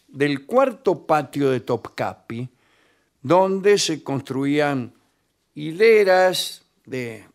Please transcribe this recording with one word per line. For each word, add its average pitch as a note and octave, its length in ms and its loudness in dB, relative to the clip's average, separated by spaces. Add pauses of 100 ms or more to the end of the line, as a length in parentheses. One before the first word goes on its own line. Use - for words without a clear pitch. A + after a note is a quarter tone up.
del C#3 380 -4
cuarto A3+ 600 -2
patio C#3+ 460 -2
de B2+ 80 -2
Topkapi, A#2 880 -8 (720)
donde F#3+ 560 2
se D#3+ 240 -4
construían C#3 920 -4 (640)
hileras F#3 1080 2 (220)
de A2+ 500 -10